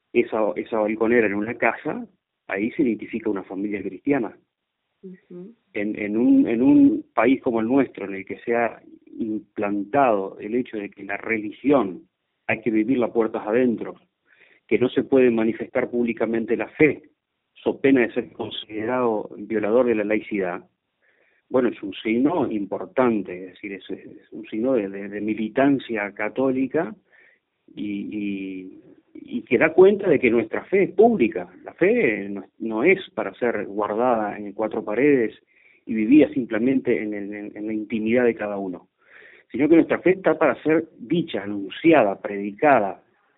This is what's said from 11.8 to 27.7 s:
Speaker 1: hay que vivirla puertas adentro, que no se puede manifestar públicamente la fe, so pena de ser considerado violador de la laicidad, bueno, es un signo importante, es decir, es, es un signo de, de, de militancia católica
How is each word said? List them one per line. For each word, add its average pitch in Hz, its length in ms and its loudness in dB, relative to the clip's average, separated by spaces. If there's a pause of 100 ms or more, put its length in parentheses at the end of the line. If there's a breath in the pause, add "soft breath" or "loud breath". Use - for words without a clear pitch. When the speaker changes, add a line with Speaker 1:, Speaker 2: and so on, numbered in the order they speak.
Speaker 1:
hay 113 140 -2
que 117 100 -2
vivirla 110 420 0
puertas 110 320 -2
adentro, 107 500 0 (720 soft breath)
que 107 100 2
no 123 120 2
se 127 140 0
puede 127 280 4
manifestar 113 580 -2
públicamente 113 640 -2
la 104 120 -4
fe, - 340 2 (540)
so - 260 -4
pena 135 200 6
de 110 120 0
ser 113 200 -6
considerado 110 1040 -4
violador 107 520 0
de 117 80 2
la 107 80 0
laicidad, 98 600 -4 (880)
bueno, 123 200 2
es 87 120 -8
un 95 140 -10
signo 127 560 0
importante, 98 920 -2
es 92 80 -18
decir, 101 200 -14
es, - 160 -14
es - 420 -16
un - 140 -14
signo 117 280 -2
de, 104 140 0
de, 98 220 -10
de 101 120 -8
militancia 110 920 -2
católica 131 840 -4 (800 soft breath)